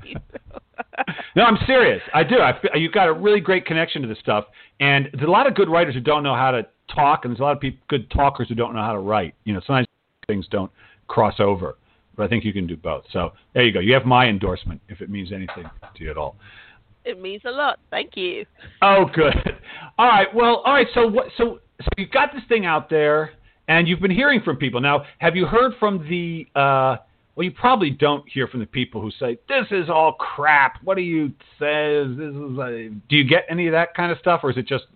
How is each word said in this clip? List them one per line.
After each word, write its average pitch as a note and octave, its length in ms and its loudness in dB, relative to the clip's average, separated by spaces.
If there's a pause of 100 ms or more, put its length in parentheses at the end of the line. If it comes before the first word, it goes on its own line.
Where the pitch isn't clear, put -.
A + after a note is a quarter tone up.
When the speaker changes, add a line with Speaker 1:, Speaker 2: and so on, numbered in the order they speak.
Speaker 1:
you. - 160 -16
Speaker 2:
<laughs> - 40 -20 (1080)
No, G#3 80 6
I'm A3+ 220 4
serious. G#3 360 4 (120)
I D#3 100 4
do. A3+ 180 2
I C3 180 4
fe-, F#3 200 -2
you've D#3+ 120 -2
got F#3+ 160 4
a D#3+ 60 2
really G3+ 260 2
great F#3 260 0
connection D#3+ 360 -2
to B2+ 60 -4
this G#2+ 120 -10
stuff, G#2 260 0 (340)
and C#3 340 2
there's C#3 140 -2
a E3 40 2
lot A#3 160 4
of A#3 80 0
good F#3+ 140 2
writers E3 260 2
who B2+ 60 -4
don't D3 220 0
know C3+ 120 0
how C3 160 2
to A#2 140 -2 (280)
talk, D3+ 300 2
and A#2+ 80 -6
there's A#2 80 -8
a C3 40 0
lot C#3+ 100 2
of C#3 80 -4
peop-, C3 260 -6
good C#3+ 240 -4
talkers C#3 380 0
who A#2+ 60 -4
don't A#2 200 -2
know A2 60 -4
how A2+ 120 -4
to G#2 60 -4
write. F#2+ 360 -2 (100)
You G#2+ 80 -2
know, F#2 120 -4
sometimes C3 220 0 (400)
things G2 220 -4
don't G2 220 -4 (360)
cross G#2+ 320 0
over, F#2 380 -2 (380)
but G#2+ 80 -4
I G2+ 40 -2
think A2+ 160 -2
you G#2+ 100 -4
can F#2+ 140 -4
do E2 80 -8
both. D#2 360 -10
So F2 220 -6 (200)
there B2+ 100 2
you A#2 80 4
go. F#2 80 -2
You G2+ 140 2
have C3 120 2
my B2+ 220 4
endorsement, F#2+ 600 -4
if G2+ 120 -16
it F#2 80 -14
means G2 220 -10
anything F2+ 380 -14 (260)
to - 80 -18
you D2+ 80 -10
at D2+ 60 -10
all. D2 180 -8 (680)
Speaker 1:
It A3 160 -8
means G3 240 -12
a B3 60 -6
lot. C#4 280 -2 (120)
Thank - 260 -8
you. F#3 280 -6 (360)
Speaker 2:
Oh, G3 320 6
good. D3+ 200 2 (640)
All A#3+ 100 4
right. G3+ 260 4
Well, A#3 320 2
all C4+ 80 4
right. B3+ 200 2
So A#3 140 4
what? A3 200 0 (100)
So, A#3 220 -2 (220)
so - 60 -6 (100)
you've F#3+ 140 -8
got C#4+ 220 0
this C4+ 160 -12
thing A3 160 2
out D#3 240 -2
there, D3+ 420 2 (360)
and E3 200 4
you've E3+ 140 -2
been F#3+ 100 2
hearing B3+ 320 2
from D3+ 140 -2
people. A#2+ 240 -4
Now, C#3+ 240 0 (140)
have E3+ 160 0
you F3+ 100 0
heard A#3 340 2
from G3+ 200 0 (100)
the? E3+ 360 -6 (140)
Uh, C3 380 2 (380)
well, E3+ 100 -4
you F3+ 60 -4
probably B3 380 2
don't D3 380 0
hear B2+ 220 -4
from B2 100 -8
the G#2+ 60 -6
people A#2 340 -6
who G#2 180 -8
say, A#2+ 200 -4 (100)
"This C4+ 240 0
is F3+ 180 -2
all D#3+ 240 4
crap. C#3+ 600 2 (100)
What F#3+ 120 -2
do F#3 60 -2
you D#3+ 280 -2 (280)
say? D3 480 0
This C#3 300 -8
is C#3 240 -10
a," A#2 300 -8 (180)
do C#3+ 80 2
you C#3+ 80 6
get D#3+ 260 2
any E3+ 180 -2
of E3 40 0
that E3 240 0
kind F3 160 -2
of E3 80 -4
stuff, F3 240 0
or C#3 80 0
is A#2 60 -4
it A#2+ 100 -6
just C3+ 160 -4 (120)